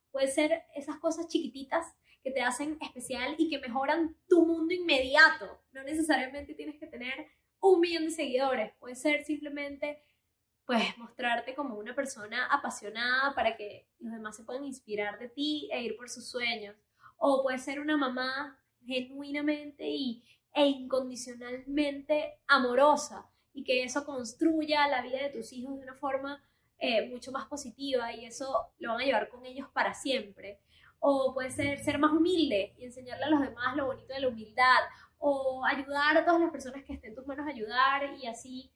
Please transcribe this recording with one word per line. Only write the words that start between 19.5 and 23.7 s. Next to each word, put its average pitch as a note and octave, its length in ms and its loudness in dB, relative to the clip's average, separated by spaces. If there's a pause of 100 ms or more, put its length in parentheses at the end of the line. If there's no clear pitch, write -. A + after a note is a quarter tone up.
y, C4+ 340 -4 (300)
e C#4+ 140 4
incondicionalmente C4 1800 -2
amorosa C4 840 4 (220)
y C4+ 120 -12
que B3+ 200 2